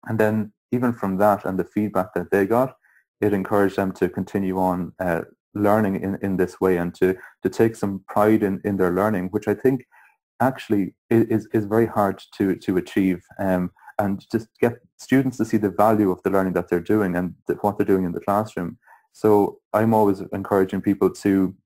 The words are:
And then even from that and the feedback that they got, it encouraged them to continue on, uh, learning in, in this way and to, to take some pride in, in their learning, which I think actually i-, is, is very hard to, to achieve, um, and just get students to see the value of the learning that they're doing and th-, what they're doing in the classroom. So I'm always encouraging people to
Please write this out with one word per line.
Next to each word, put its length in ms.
And 120
then 340
even 200
from 260
that 260
and 140
the 60
feedback 500
that 160
they 160
got, 300
it 120
encouraged 440
them 160
to 160
continue 500
on, 400
uh, 240
learning 480
in, 180
in 160
this 240
way 160
and 180
to, 220
to 60
take 280
some 320
pride 340
in, 220
in 120
their 140
learning, 380
which 180
I 80
think 320
actually 540
i-, 180
is, 220
is 140
very 200
hard 340
to, 200
to 200
achieve, 460
um, 320
and 320
just 160
get 180
students 380
to 80
see 120
the 140
value 400
of 140
the 60
learning 240
that 140
they're 120
doing 340
and 200
th-, 160
what 160
they're 80
doing 180
in 80
the 80
classroom. 560
So 480
I'm 220
always 260
encouraging 480
people 300
to 440